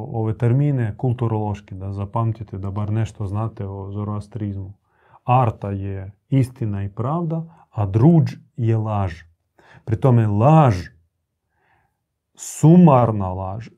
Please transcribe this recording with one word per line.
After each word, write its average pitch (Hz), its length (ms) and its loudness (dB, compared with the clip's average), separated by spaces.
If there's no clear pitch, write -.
ove 110 240 -4
termine 123 600 0
kulturološki, 107 800 -4
da 98 180 -10
zapamtite, 104 640 -6
da 98 140 -8
bar 104 200 -6
nešto 107 360 -4
znate 101 400 -8
o 98 240 -12
zoroastrizmu. 101 800 -10
Arta 120 480 0
je 98 400 -8
istina 113 540 -2
i 98 60 -6
pravda, 160 840 -8
a 104 140 -4
druđ 123 460 4
je 113 200 0
laž. 101 440 -4
Pri 107 140 -2
tome 117 280 4
laž, 123 480 6
sumarna 123 960 4
laž 95 440 -10